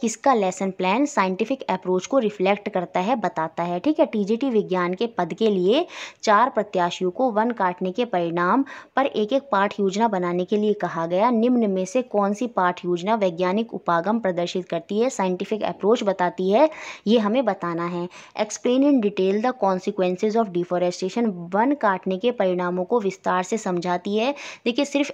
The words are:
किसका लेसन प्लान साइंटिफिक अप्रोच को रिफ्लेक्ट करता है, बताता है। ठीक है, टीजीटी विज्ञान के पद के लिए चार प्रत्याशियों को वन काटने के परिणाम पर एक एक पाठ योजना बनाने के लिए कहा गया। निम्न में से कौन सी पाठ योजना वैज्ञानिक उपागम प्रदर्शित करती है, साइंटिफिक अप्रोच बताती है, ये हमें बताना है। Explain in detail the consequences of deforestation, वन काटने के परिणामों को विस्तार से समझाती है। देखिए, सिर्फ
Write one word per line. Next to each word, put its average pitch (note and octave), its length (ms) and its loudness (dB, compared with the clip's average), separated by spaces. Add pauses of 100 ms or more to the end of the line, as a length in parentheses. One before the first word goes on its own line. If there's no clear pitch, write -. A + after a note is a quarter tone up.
किसका A#3+ 340 2
लेसन F#3+ 420 0
प्लान G3+ 300 2
साइंटिफिक G#3+ 600 -2
अप्रोच F#3 360 -2
को C4+ 140 0
रिफ्लेक्ट G3+ 500 0
करता F3 320 -4
है, A3 160 0
बताता E3+ 460 -4
है। F3 160 -4
ठीक D4+ 200 0
है, D4+ 80 4
टीजीटी A3+ 440 0
विज्ञान F3+ 420 0
के A#3 160 -4
पद F3+ 240 -4
के A3 160 0
लिए F#3 140 2 (580)
चार A3 280 4
प्रत्याशियों F#3 640 -2
को B3+ 200 0
वन A3 200 0
काटने F#3 400 -2
के A#3+ 140 -2
परिणाम F3 580 2 (320)
पर C4+ 100 2
एक G#3+ 280 -2
एक C4+ 180 2
पाठ G3+ 280 0
योजना G3+ 280 2
बनाने F3+ 380 0
के G#3 120 0
लिए G#3 160 2
कहा E3+ 340 -4
गया। F#3+ 220 2
निम्न A#3 400 2
में F#3 160 0
से B3+ 180 -2
कौन G#3 300 0
सी B3 160 -4
पाठ F3+ 360 0
योजना F3 300 0
वैज्ञानिक F#3+ 580 0
उपागम F#3 460 0
प्रदर्शित F3 500 -4
करती F3 300 -4
है, B3 100 2
साइंटिफिक G3 540 -2
अप्रोच G3+ 400 0
बताती F#3 460 0
है, C4+ 200 6 (380)
ये A3+ 120 6
हमें G#3+ 260 2
बताना F3 400 -2
है। F3 220 -4 (340)
Explain B3 420 0
in C#4+ 180 6
detail G3 400 0
the B3 120 0 (100)
consequences F#3+ 720 0
of A3+ 180 0
deforestation, F3+ 800 -2 (240)
वन A#3+ 260 2
काटने F#3+ 360 0
के A#3 160 0
परिणामों F3+ 520 0
को A#3+ 160 0
विस्तार F#3 420 -2
से A3 140 -4
समझाती F3+ 600 -2
है। B3+ 160 0 (320)
देखिए, A#3+ 200 0
सिर्फ C#4+ 280 0